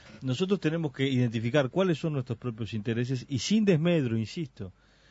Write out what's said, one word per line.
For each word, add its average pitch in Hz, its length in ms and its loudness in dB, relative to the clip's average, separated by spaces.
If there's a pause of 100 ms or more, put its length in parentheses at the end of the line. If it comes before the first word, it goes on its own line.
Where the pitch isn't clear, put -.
(220)
Nosotros 175 380 0
tenemos 156 340 0
que 135 140 0
identificar 123 600 2
cuáles 185 300 2
son 160 140 -4
nuestros 127 240 -4
propios 113 380 -6
intereses 117 520 -2
y 135 120 -2
sin 214 260 2
desmedro, 160 520 4
insisto, 110 540 -6 (400)